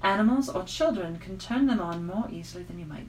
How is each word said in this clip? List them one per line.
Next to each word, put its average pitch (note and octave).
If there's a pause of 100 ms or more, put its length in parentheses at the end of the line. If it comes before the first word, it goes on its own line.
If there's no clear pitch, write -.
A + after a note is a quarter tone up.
Animals G#3+
or F#3
children F#3
can F#3+
turn B3
them A#3
on E3+
more F#3
easily E3+
than F3
you E3+
might D3+